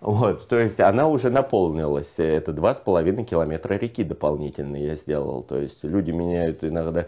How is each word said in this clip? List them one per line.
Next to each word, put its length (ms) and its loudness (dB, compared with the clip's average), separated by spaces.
Вот, 460 2
то 120 2
есть 200 0
она 280 6
уже 220 2
наполнилась, 880 0
это 320 2
два 220 2
с 60 -6
половиной 460 0
километра 500 -2
реки 280 -4
дополнительно 760 -4
я 180 -4
сделал. 480 -4
То 160 -6
есть 240 -8
люди 260 -2
меняют 540 -2
иногда 440 -2